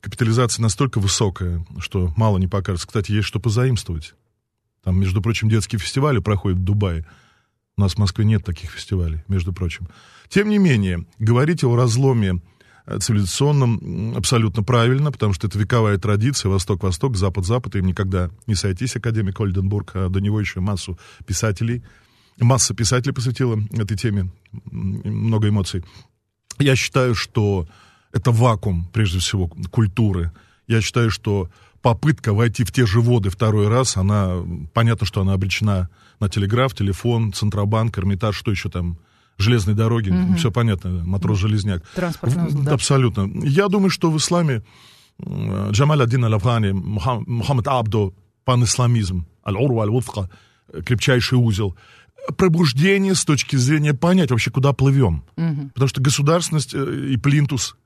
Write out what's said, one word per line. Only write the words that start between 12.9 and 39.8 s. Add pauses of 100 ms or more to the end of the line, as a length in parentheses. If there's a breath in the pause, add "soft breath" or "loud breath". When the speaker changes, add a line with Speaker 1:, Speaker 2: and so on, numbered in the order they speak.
Speaker 1:
цивилизационном, (340)
м,
абсолютно
правильно,
потому
что
это
вековая
традиция,
Восток-Восток,
Запад-Запад,
им
никогда (160)
не
сойтись,
академик
Ольденбург,
а
до
него
ещё
массу (280 loud breath)
писателей, (560 soft breath)
масса
писателей
посвятила (140)
этой
теме, (420)
м,
много
эмоций. (720 loud breath)
Я
считаю,
что (460 soft breath)
это
вакуум,
прежде
всего, (220)
культуры. (340 soft breath)
Я
считаю,
что (340 soft breath)
попытка
войти
в
те
же
воды
второй
раз,
она, (320)
понятно,
что
она
обречена (300 soft breath)
на
телеграф,
телефон,
Центробанк,
Эрмитаж,
что
ещё
там (420 soft breath)
железной
дороги,